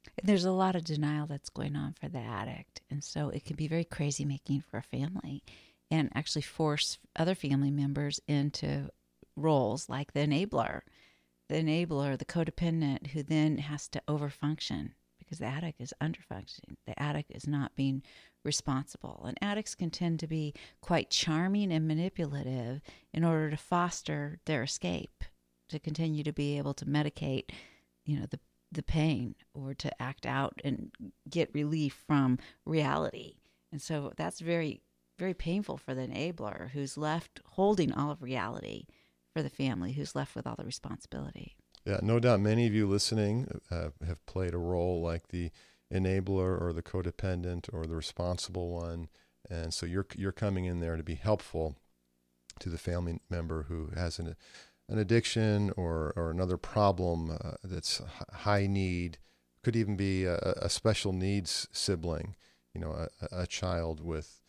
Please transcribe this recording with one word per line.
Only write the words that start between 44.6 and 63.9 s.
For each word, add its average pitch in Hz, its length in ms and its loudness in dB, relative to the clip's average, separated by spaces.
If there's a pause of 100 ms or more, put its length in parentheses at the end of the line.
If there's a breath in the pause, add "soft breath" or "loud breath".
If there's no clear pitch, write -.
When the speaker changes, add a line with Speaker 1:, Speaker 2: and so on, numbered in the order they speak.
Speaker 2:
like 85 280 -2
the 87 220 -2 (420 soft breath)
enabler 95 680 2
or 87 120 2
the 82 80 -2
codependent 90 920 -2
or 82 120 -4
the 80 100 -4
responsible 87 760 -2
one. 85 400 -6 (400 soft breath)
And 82 240 -4
so - 120 -4
you're, 90 300 0
you're 95 160 -2
coming 95 340 0
in 87 140 0
there 82 160 0
to 80 80 -4
be 80 120 -4
helpful 80 600 0 (840)
to 90 100 -6
the 85 80 -4
family 87 420 -2 (100)
member 82 340 -2
who 80 320 -6
has 85 220 -2
an, 85 180 -6 (520 loud breath)
an 110 100 0
addiction 107 800 4
or, 82 400 0
or 82 160 0
another 90 260 2
problem, 87 720 2
uh, - 320 -6
that's 90 360 -4
h-, - 80 -10 (240)
high 101 360 2
need, 90 500 2 (440 soft breath)
could 117 140 2
even 104 220 2
be 95 260 2
a, 87 140 2
a - 320 0
special 104 420 2
needs 92 640 0
sibling, 85 640 -2 (380 soft breath)
you 87 60 -6
know, 82 120 -4
a, 78 160 -4 (180)
a, 90 160 -6
a 87 60 -2
child 85 540 -2